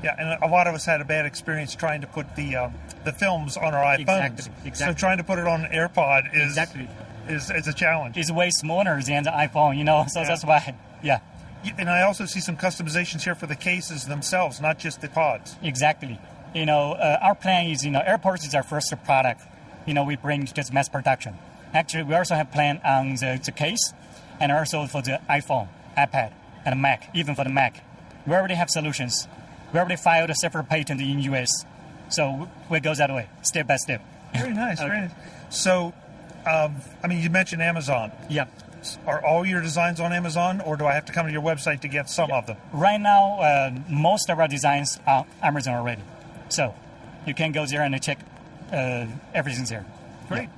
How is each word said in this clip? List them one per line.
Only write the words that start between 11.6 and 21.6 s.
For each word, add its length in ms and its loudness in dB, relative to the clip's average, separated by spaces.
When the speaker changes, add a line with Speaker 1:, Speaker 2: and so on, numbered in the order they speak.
Speaker 1:
Y-, 160 -8
and 120 -2
I 140 4
also 200 2
see 160 -6
some 160 -4
customizations 680 -2
here 120 -2
for 100 -10
the 120 -6
cases 480 -4
themselves, 560 -2
not 180 0
just 220 -8
the 80 -8
pods. 520 -2
Speaker 2:
Exactly. 560 0
You 100 -2
know, 280 4
uh, 280 2
our 140 6
plan 340 2
is, 140 -2
you 80 -2
know, 80 2
AirPods 480 0
is 80 -2
our 80 2
first 300 -4
product, 380 2
you 80 -2
know, 120 2
we 100 -2
bring 300 -2
to 260 -6
mass 160 2
production. 500 -2